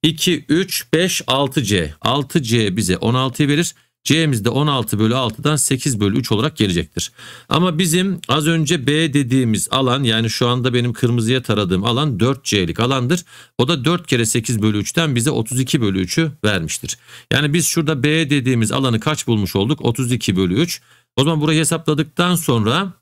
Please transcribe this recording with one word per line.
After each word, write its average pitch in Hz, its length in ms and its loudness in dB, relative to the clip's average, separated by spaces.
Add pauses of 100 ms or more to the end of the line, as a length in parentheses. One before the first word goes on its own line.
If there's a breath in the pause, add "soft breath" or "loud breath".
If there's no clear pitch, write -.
İki, 160 460 0
üç, 185 440 -2
beş, 175 340 0
altı 135 360 0
C. 90 380 0
Altı 139 420 -2
C 110 340 0
bize 92 200 0
on 117 180 0
altıyı 131 340 0
verir. 147 260 0 (300 soft breath)
C'miz 143 400 2
de 120 60 2
on 139 160 0
altı 123 320 -2
bölü 110 160 2
altıdan 131 420 -2
sekiz 131 440 -2
bölü 101 180 2
üç 123 140 -2
olarak 113 240 0
gelecektir. 87 560 -2 (360 loud breath)
Ama 165 300 2
bizim 180 500 0
az 147 180 0
önce 160 400 0
B 151 260 0
dediğimiz 123 580 0
alan, 131 320 2
yani 113 280 2
şu 123 180 0
anda 123 260 0
benim 120 180 0
kırmızıya 120 500 0
taradığım 98 420 0
alan 127 360 0
dört 131 240 0
C'lik 90 360 0
alandır. 131 440 0 (340 loud breath)
O 123 100 2
da 147 160 -2
dört 175 220 0
kere 117 200 2
sekiz 113 360 0
bölü 107 160 2
üçten 143 380 -2
bize 117 140 0
otuz 117 300 -2
iki 131 200 0
bölü 98 200 0
üçü 151 320 -2 (120)
vermiştir. 92 540 -4 (340 loud breath)
Yani 143 220 2
biz 170 120 2
şurada 151 360 0
B 151 280 0
dediğimiz 123 420 0
alanı 127 280 0
kaç 151 260 -2
bulmuş 104 300 0
olduk? 110 280 0
Otuz 120 280 0
iki 107 240 -2
bölü 92 180 2
üç. 170 260 -2 (360 soft breath)
O 131 80 2
zaman 156 160 0
burayı 156 200 2
hesapladıktan 160 720 0
sonra 147 680 0